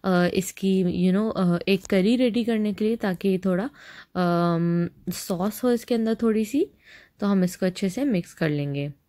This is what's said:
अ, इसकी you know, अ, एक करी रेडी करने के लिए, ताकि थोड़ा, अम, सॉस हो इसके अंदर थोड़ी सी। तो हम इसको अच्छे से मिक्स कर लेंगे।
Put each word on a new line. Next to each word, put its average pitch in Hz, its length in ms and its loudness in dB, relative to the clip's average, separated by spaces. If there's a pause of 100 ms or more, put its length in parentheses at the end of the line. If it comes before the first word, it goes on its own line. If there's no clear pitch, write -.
अ, 180 300 2
इसकी 190 500 0 (260)
you 190 80 2
know, 220 180 -2
अ, 175 220 2 (100)
एक 190 180 0
करी 202 300 2
रेडी 240 280 2
करने 214 280 0
के 214 120 -4
लिए, 226 120 0
ताकि 190 420 0
थोड़ा, 190 320 -2 (460)
अम, 170 720 2 (240)
सॉस 185 520 -4
हो 247 60 4
इसके 240 240 0
अंदर 226 200 0
थोड़ी 220 300 2
सी। 285 220 0 (540)
तो 202 60 -2
हम 196 180 4
इसको 180 220 -2
अच्छे 185 220 -2
से 247 160 -2
मिक्स 202 300 -2
कर 165 140 -2
लेंगे। 143 440 -4 (160)